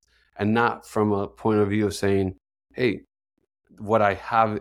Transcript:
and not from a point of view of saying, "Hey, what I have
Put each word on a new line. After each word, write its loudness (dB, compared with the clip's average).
and -2
not 0
from -2
a -4
point 0
of 0
view 0
of -6
saying, -2
"Hey, -2
what 0
I 2
have 0